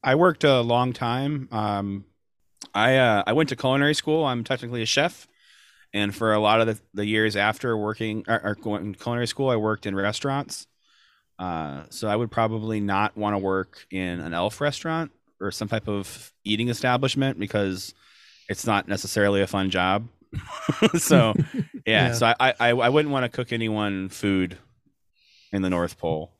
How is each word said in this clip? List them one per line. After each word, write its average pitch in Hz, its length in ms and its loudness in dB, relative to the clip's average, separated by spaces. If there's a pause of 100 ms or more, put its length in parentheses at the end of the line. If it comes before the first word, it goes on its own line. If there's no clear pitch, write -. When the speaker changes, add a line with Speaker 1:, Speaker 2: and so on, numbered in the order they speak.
Speaker 1:
I 135 100 4
worked 165 300 4
a 135 160 6
long 120 320 2
time. 131 580 -4
Um, 101 540 -4 (720)
I, 123 240 4
uh, 113 280 4
I 107 60 0
went 151 160 2
to 117 80 -4
culinary 143 380 2
school. 156 320 0
I'm 120 180 -4
technically 120 380 -6
a 110 40 -4
chef. - 400 0 (720)
And 101 180 -2
for 110 200 0
a 107 40 2
lot 107 220 4
of 110 60 4
the, 107 120 -4 (160)
the 104 120 -4
years 107 300 0
after 107 400 0
working, 107 520 -4
or, 113 160 2
or 101 100 -2
going 104 380 -6
to 90 60 -14
culinary 120 280 -4
school, 135 220 -4
I 120 80 2
worked 110 300 -2
in 98 100 -4
restaurants. 135 720 -4 (720)
Uh, 78 520 -8
so - 160 -8
I 104 100 2
would 117 140 0
probably 110 500 0
not 101 360 2
wanna 104 220 0
work 95 520 -2
in 90 300 -4
an 80 140 -8
elf 90 260 -2
restaurant 160 500 -2 (300)
or 98 100 -4
some - 180 -6
type 110 200 -4
of - 440 -8 (120)
eating 107 240 0
establishment 131 720 0
because 98 560 -2 (540)
it's - 180 -6
not 101 220 0
necessarily 101 540 2
a 95 40 2
fun 95 240 0
job. 95 360 0 (260)
<laughs> - 680 -2
So, 113 340 6 (120)
Speaker 2:
<laughs> - 100 -8
Speaker 1:
yeah, 110 540 0
Speaker 2:
Yeah. 117 40 0
Speaker 1:
so 117 140 2
I, 117 140 6
I, 127 200 6
I, 120 100 4
I 120 200 4
wouldn't 151 220 2
wanna 127 180 0
cook 123 220 -6
anyone 107 580 -2
food 92 480 0 (920)
in 98 100 -2
the 92 80 0
North 87 280 0
Pole. 80 420 -4